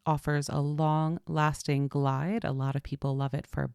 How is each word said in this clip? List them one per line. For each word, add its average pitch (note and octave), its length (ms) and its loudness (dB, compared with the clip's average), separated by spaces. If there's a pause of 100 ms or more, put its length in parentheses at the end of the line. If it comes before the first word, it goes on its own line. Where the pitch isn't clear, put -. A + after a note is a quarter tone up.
offers D3 460 0
a D3+ 100 0
long-lasting D3+ 1300 0
glide. C#3+ 560 0
A - 80 -2
lot C3+ 240 -2
of C#3 60 -4
people C#3 340 -4
love C#3 160 -2
it C#3 140 -6
for C#3 280 -4